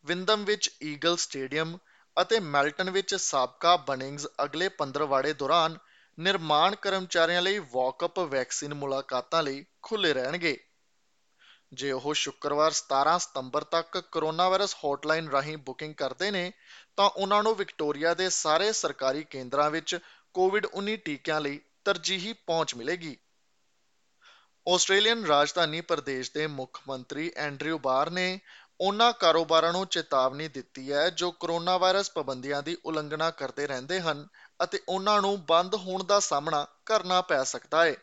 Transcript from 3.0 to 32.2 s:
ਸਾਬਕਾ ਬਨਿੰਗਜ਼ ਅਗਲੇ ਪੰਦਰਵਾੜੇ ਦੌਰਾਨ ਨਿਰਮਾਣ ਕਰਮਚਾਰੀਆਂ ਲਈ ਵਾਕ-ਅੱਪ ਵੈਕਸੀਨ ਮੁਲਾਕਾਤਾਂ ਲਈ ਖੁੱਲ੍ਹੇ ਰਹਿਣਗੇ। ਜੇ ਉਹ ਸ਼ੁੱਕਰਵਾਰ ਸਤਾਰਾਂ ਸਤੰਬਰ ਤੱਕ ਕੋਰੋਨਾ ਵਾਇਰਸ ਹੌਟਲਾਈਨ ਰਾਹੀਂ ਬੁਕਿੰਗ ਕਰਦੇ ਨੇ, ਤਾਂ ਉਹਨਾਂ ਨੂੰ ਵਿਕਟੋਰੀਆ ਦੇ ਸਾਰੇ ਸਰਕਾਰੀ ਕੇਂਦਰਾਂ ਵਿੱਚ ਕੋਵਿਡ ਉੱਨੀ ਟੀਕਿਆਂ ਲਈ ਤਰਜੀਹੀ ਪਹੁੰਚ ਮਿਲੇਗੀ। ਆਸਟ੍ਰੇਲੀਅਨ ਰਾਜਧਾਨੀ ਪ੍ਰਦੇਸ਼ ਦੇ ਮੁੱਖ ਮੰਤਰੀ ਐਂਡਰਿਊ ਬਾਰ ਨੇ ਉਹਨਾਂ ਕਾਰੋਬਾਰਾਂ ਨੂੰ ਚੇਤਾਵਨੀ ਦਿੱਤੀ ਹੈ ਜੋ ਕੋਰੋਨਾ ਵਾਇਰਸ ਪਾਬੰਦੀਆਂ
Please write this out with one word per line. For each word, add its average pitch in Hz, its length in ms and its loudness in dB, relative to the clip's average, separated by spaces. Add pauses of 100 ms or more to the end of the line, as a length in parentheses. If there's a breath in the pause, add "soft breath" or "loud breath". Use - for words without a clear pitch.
ਸਾਬਕਾ 170 600 2 (120)
ਬਨਿੰਗਜ਼ 139 400 -6 (180)
ਅਗਲੇ 160 240 -2 (100)
ਪੰਦਰਵਾੜੇ 139 540 0
ਦੌਰਾਨ 160 440 2 (420 soft breath)
ਨਿਰਮਾਣ 165 640 2
ਕਰਮਚਾਰੀਆਂ 180 600 2
ਲਈ 196 160 0 (140)
ਵਾਕ-ਅੱਪ 131 460 -2 (120)
ਵੈਕਸੀਨ 139 440 -4
ਮੁਲਾਕਾਤਾਂ 135 680 -2
ਲਈ 143 220 -6 (180)
ਖੁੱਲ੍ਹੇ 196 300 0
ਰਹਿਣਗੇ। 143 440 -2 (1160 soft breath)
ਜੇ 135 200 -6
ਉਹ 131 220 -4
ਸ਼ੁੱਕਰਵਾਰ 147 580 0
ਸਤਾਰਾਂ 147 460 2
ਸਤੰਬਰ 135 460 -4
ਤੱਕ 165 340 -2 (140)
ਕੋਰੋਨਾ 160 360 0
ਵਾਇਰਸ 190 260 0 (100)
ਹੌਟਲਾਈਨ 151 460 -2
ਰਾਹੀਂ 139 280 0
ਬੁਕਿੰਗ 151 360 -12
ਕਰਦੇ 147 360 -4
ਨੇ, 180 220 -4 (440 loud breath)
ਤਾਂ 202 140 6
ਉਹਨਾਂ 196 320 2
ਨੂੰ 220 140 2
ਵਿਕਟੋਰੀਆ 160 580 -2
ਦੇ 180 140 0
ਸਾਰੇ 170 440 2
ਸਰਕਾਰੀ 139 520 -2
ਕੇਂਦਰਾਂ 139 460 -2
ਵਿੱਚ 165 280 -4 (360 loud breath)
ਕੋਵਿਡ 190 320 2
ਉੱਨੀ 202 300 -4 (120)
ਟੀਕਿਆਂ 156 320 -2
ਲਈ 143 200 -6 (240)
ਤਰਜੀਹੀ 175 480 -2 (140)
ਪਹੁੰਚ 165 280 0
ਮਿਲੇਗੀ। 151 420 -6 (1500 soft breath)
ਆਸਟ੍ਰੇਲੀਅਨ 202 600 4
ਰਾਜਧਾਨੀ 151 540 2
ਪ੍ਰਦੇਸ਼ 139 520 -4
ਦੇ 151 140 -2
ਮੁੱਖ 135 420 -10
ਮੰਤਰੀ 135 480 -8
ਐਂਡਰਿਊ 147 420 -4
ਬਾਰ 135 320 2
ਨੇ 185 300 -2 (400 loud breath)
ਉਹਨਾਂ 208 320 4
ਕਾਰੋਬਾਰਾਂ 165 600 4
ਨੂੰ 190 140 0
ਚੇਤਾਵਨੀ 143 640 0
ਦਿੱਤੀ 135 440 -10
ਹੈ 147 180 4
ਜੋ 175 200 -2
ਕੋਰੋਨਾ 170 460 -2
ਵਾਇਰਸ 185 340 2
ਪਾਬੰਦੀਆਂ 135 520 -4